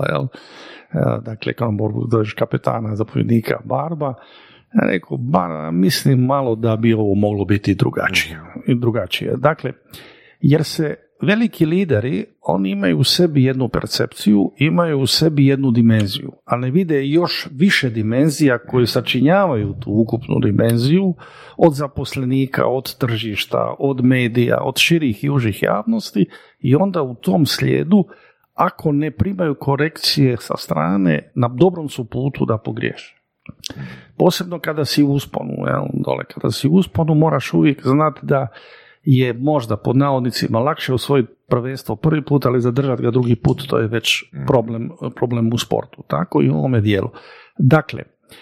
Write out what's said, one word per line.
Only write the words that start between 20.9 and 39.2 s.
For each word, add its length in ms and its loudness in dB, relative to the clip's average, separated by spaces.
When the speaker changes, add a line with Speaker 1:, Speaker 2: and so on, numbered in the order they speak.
Speaker 1:
od 160 6
zaposlenika, 920 -2
od 300 -4
tržišta, 840 -2
od 260 0
medija, 580 4
od 140 -4
širih 460 0
i 60 -2
užih 340 0
javnosti, 600 0
i 160 2
onda 260 0
u 140 -6
tom 300 0
slijedu, 600 2
ako 380 -2
ne 200 -2
primaju 440 -2
korekcije 840 0
sa 180 -6
strane, 800 0
na 120 0
dobrom 420 0
su 200 -8
putu 360 -4
da 120 0
pogriješe. 580 -8
Posebno 420 -4
kada 260 -4
si 180 2
u 80 2
usponu, 420 -6
jel, 160 -2
dole, 180 -4
kada 180 -2
si 160 -2
u 60 2
usponu, 420 2
moraš 380 2
uvijek 300 2
znati 400 2
da 240 0
je 300 2